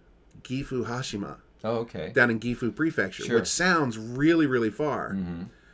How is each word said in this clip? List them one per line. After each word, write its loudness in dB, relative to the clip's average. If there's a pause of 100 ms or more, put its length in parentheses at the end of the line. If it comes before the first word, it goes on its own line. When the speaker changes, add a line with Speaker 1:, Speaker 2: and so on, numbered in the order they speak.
(420)
Speaker 1:
Gifu -4
Hashima -6 (260)
Speaker 2:
Oh, -2
okay. -6
Speaker 1:
down 6
in 0
Gifu -2
Prefecture, -2
Speaker 2:
Sure. 2
Speaker 1:
which 0
sounds 2
really, 4
really 2
far. -2
Speaker 2:
Mm-hmm. -4 (320)